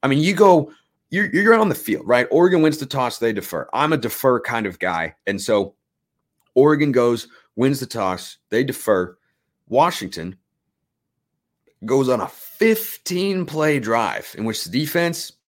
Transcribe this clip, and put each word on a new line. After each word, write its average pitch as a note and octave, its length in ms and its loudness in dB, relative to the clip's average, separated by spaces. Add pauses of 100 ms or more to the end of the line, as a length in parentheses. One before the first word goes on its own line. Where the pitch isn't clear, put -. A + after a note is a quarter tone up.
I C3+ 60 -2
mean, C3+ 120 2
you F3 140 0
go, F3+ 380 6 (400)
you're, G3 200 -2
you're G3+ 220 4
on A3 160 4
the D3+ 60 0
field, - 320 -6
right? B2 240 2
Oregon F3 300 4
wins D#3 180 2
the C3+ 80 -10
toss, B2+ 320 -4
they A#2 140 0
defer. F2 380 -8
I'm D3+ 220 0
a D3+ 40 0
defer A#2+ 420 0
kind A#2 260 -4
of F2+ 140 -6
guy. E2 340 -4 (140)
And G2 120 -4
so G2+ 360 -2 (800)
Oregon D3 360 4
goes, A#2+ 360 0 (280)
wins C3+ 240 0
the C3 60 -8
toss, F#2+ 520 -6 (120)
they A#2 140 0
defer. G2+ 520 -2 (520)
Washington G2+ 680 -2 (1500)
goes C3 240 0
on B2 120 0
a E2+ 80 -6
fifteen G3 1160 -2
play D3+ 320 0
drive A2+ 600 -2
in A2 80 -6
which A2 180 -6
the E2+ 80 -12
defense E3 600 -4 (140)